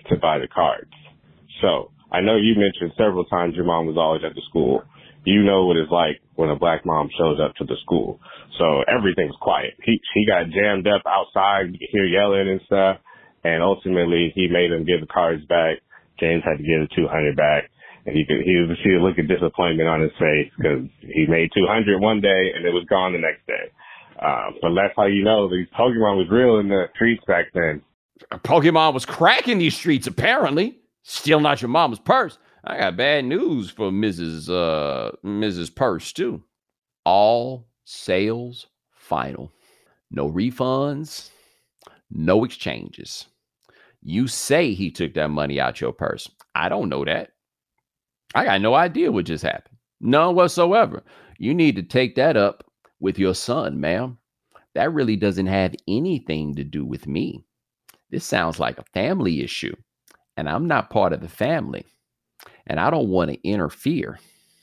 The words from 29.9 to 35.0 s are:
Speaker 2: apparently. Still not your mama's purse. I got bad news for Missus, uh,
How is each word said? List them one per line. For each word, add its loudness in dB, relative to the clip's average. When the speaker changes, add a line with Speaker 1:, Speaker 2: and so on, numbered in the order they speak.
Speaker 2:
apparently. 0
Still 2
not 2
your -4
mama's 0
purse. 0
I -8
got -2
bad 2
news -2
for -4
Missus, -4
uh, -2